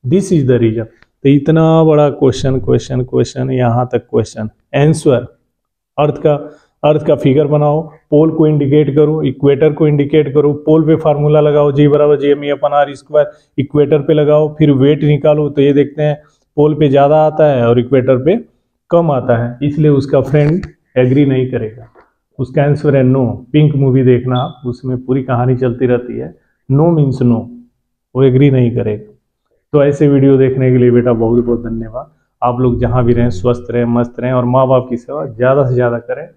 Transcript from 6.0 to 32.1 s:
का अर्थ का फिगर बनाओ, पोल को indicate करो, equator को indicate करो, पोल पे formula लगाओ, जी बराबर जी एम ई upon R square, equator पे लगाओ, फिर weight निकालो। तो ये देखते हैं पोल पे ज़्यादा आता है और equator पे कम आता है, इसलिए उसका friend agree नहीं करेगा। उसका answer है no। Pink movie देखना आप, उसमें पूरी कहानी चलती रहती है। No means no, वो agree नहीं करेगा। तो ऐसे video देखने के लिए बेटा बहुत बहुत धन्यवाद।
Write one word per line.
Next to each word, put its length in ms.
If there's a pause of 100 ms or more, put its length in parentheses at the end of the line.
का 180 (480)
अर्थ 240
का 80
फिगर 320
बनाओ, 340 (280)
पोल 220
को 160
indicate 480
करो, 280
equator 500
को 140
indicate 460
करो, 200 (120)
पोल 220
पे 80
formula 440
लगाओ, 320
जी 160
बराबर 320
जी 80
एम 160
ई 80
upon 220
R 220
square, 360 (260)
equator 440
पे 120
लगाओ, 420
फिर 180
weight 300
निकालो। 460
तो 120
ये 120
देखते 300
हैं 120 (420)
पोल 180
पे 140
ज़्यादा 360
आता 220
है 200
और 120
equator 460
पे 100 (560)
कम 200
आता 260
है, 260
इसलिए 280
उसका 300
friend 440 (320)
agree 280
नहीं 260
करेगा। 360 (520)
उसका 240
answer 320
है 80
no। 220 (260)
Pink 240
movie 280
देखना 360
आप, 260
उसमें 400
पूरी 180
कहानी 320
चलती 300
रहती 320
है। 160 (360)
No 260
means 280
no, 160 (760)
वो 80
agree 280
नहीं 240
करेगा। 360 (640)
तो 100
ऐसे 240
video 300
देखने 340
के 60
लिए 140
बेटा 220
बहुत 320
बहुत 180
धन्यवाद। 480 (300)